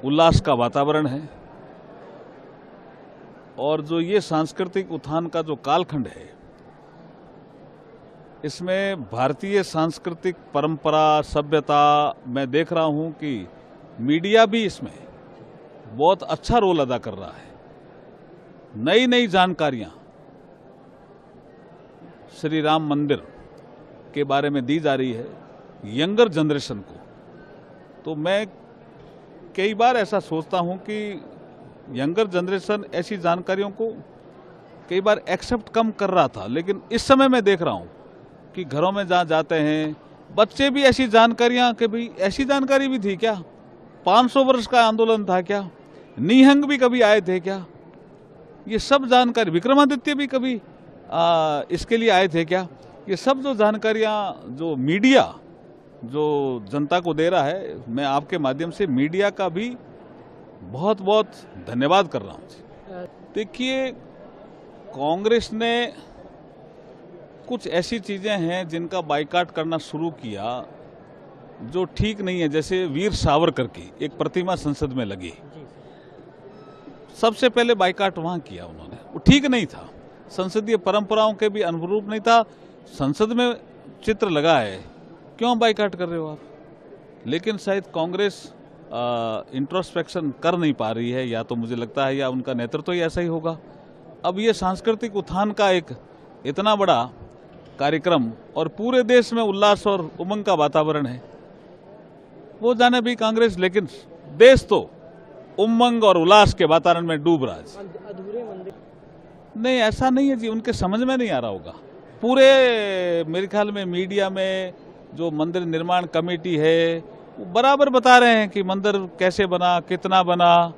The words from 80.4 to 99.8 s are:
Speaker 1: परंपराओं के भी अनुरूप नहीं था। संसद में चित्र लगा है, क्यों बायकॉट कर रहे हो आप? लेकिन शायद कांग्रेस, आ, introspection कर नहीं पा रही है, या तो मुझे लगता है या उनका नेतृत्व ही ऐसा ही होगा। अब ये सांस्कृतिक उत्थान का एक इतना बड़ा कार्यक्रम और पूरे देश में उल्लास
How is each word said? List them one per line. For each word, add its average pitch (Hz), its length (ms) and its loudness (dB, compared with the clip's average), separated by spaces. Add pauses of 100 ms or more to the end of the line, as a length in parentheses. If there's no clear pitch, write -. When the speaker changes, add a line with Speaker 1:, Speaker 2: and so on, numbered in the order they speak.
Speaker 1:
परंपराओं 214 560 0
के 214 160 -2
भी 208 140 -4
अनुरूप 180 460 -4
नहीं 220 100 -6
था। 226 220 4 (520)
संसद 147 380 -2
में 240 240 0 (500)
चित्र 214 240 -2
लगा 156 300 2
है, 98 180 -4 (640)
क्यों 240 200 0
बायकॉट 214 360 0
कर 175 140 -6
रहे 170 100 -6
हो 156 80 -6
आप? 151 120 -12 (880)
लेकिन 175 300 -4
शायद 196 380 -4
कांग्रेस, 180 500 -4
आ, 117 960 -6 (120)
introspection 156 800 -6 (100)
कर 175 140 2
नहीं 156 160 0
पा 110 180 -4
रही 117 200 -4
है, 131 160 -4
या 113 160 -4
तो 120 120 -6
मुझे 117 200 -6
लगता 117 300 -4
है 135 100 -2
या 139 140 -2
उनका 127 240 -6
नेतृत्व 123 380 -6
ही 180 100 -2
ऐसा 165 200 -4
ही 175 60 -4
होगा। 165 300 -6 (680)
अब 180 140 -2
ये 220 140 2
सांस्कृतिक 208 600 -4
उत्थान 202 360 -2
का 202 200 2
एक 170 220 -2 (520)
इतना 190 300 0
बड़ा 170 280 2 (760)
कार्यक्रम 147 520 0 (240)
और 160 160 -2
पूरे 247 320 0
देश 240 300 4
में 233 100 0
उल्लास 202 440 2